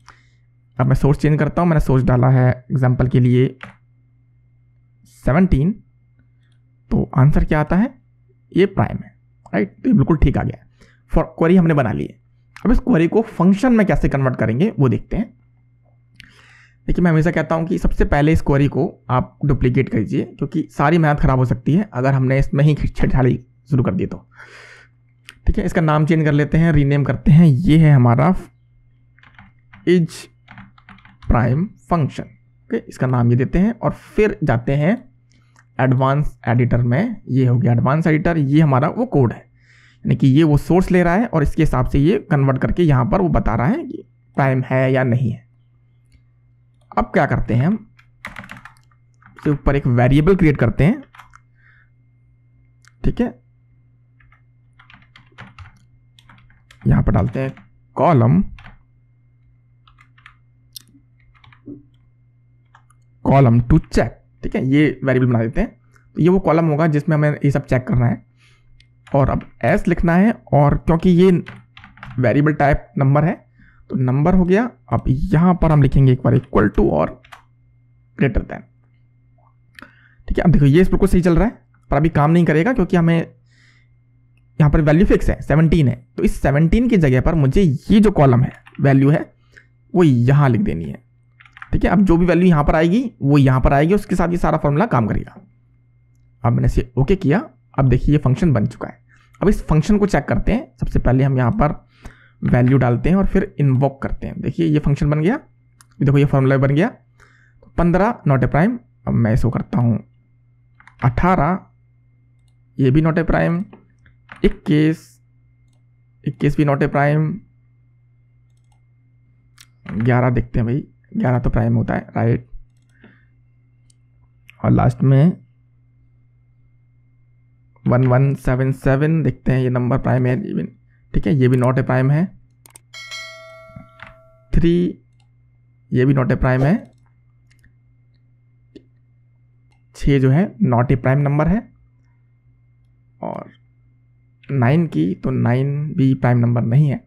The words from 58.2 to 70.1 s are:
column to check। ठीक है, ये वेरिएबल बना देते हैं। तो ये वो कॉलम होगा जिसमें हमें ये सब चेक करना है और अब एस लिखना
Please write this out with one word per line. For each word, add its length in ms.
column 380
to 160
check। 300
ठीक 120
है, 100
ये 380
वेरिएबल 220
बना 140
देते 220
हैं। 80
तो 60
ये 80
वो 120
कॉलम 260
होगा 200
जिसमें 280
हमें 200
ये 160
सब 140
चेक 220
करना 180
है 200
और 220
अब 160
एस 240
लिखना 280